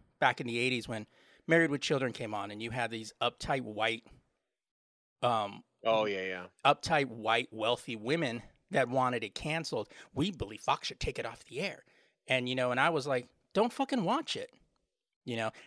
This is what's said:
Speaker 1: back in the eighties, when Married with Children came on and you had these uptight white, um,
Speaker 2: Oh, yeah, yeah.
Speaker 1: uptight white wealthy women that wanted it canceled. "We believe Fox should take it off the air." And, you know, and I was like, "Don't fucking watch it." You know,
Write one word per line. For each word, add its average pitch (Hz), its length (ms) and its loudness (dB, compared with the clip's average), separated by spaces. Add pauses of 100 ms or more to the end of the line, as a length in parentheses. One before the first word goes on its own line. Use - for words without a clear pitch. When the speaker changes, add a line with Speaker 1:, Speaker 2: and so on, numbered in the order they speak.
(220)
Speaker 1:
back 127 180 4
in 127 80 -6
the 117 120 -2
eighties, 127 280 0
when 110 180 -6 (400)
Married 165 260 6
with 139 100 -2
Children 131 320 0
came 110 200 -8
on 101 160 -6
and 104 140 -10
you 113 80 -6
had 117 180 -2
these 113 220 -8 (100)
uptight 131 420 0
white, 110 420 -2 (1160)
um, 107 420 0 (220)
Speaker 2:
Oh, 110 200 4
yeah, 98 160 -2
yeah. 92 240 -6 (200)
Speaker 1:
uptight 143 420 2
white 113 440 0
wealthy 113 440 -2
women 120 460 -2 (300)
that 127 180 4
wanted 123 340 2
it 101 120 -6
canceled. 151 540 -4 (240)
"We 180 180 0
believe 110 300 -8
Fox - 260 0
should - 120 -10
take 139 200 -4
it 117 60 -4
off 120 200 -12
the 131 160 -8
air." 185 240 -8 (420)
And, 127 220 2
you 127 60 0
know, 127 160 2
and 123 80 2
I 151 100 6
was 147 180 0
like, 127 220 0 (240)
"Don't 226 180 4
fucking 262 320 0
watch 214 320 0
it." - 160 -8 (720)
You 120 120 -2
know, 110 140 0 (160)